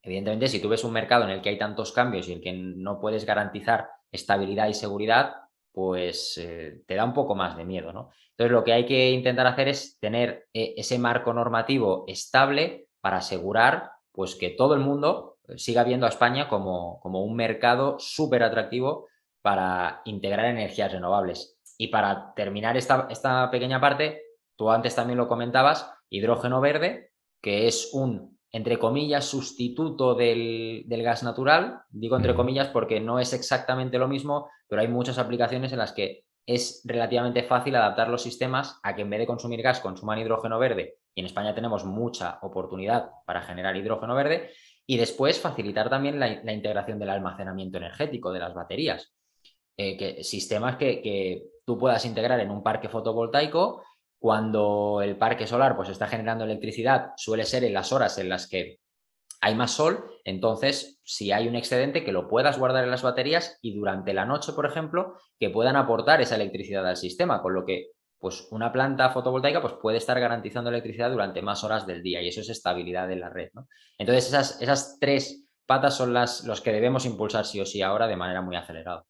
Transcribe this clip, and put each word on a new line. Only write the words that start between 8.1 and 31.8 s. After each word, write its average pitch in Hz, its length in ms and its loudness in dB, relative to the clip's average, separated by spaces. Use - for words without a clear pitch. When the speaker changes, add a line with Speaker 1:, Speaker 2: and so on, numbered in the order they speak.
Speaker 1:
Entonces, 120 200 2
lo 117 140 6
que 117 80 6
hay 120 120 6
que 127 260 6
intentar 127 360 4
hacer 135 220 2
es - 320 -6
tener, 117 520 -2
eh, 113 220 -2
ese 120 240 -2
marco 120 320 2
normativo 117 760 2
estable 139 800 2
para 95 200 0
asegurar, 104 720 2
pues, 95 240 -6
que 87 140 -4
todo 139 240 4
el 139 80 4
mundo, 143 560 0
eh, - 100 -16
siga 120 280 2
viendo 127 200 2
a 113 40 6
España 131 400 0
como, 90 500 -4
como 92 240 -4
un 113 120 -4
mercado 120 640 2
súper 127 440 2
atractivo 120 640 0
para 92 600 0
integrar 101 440 -2
energías 107 440 -2
renovables. 92 680 -2
Y 110 100 -2
para 98 480 0
terminar 104 400 -2
esta, 131 340 2
esta 127 420 0
pequeña 127 280 0
parte, 143 440 2
tú 110 120 2
antes 117 260 4
también 120 220 0
lo 120 120 2
comentabas, 127 640 2
hidrógeno 117 500 2
verde, 151 520 0
que 107 260 2
es - 260 0
un, 127 440 -2
entre 113 280 -2
comillas, 143 440 2
sustituto 127 920 0
del, 113 720 0
del 117 160 -2
gas 117 200 0
natural. 143 680 2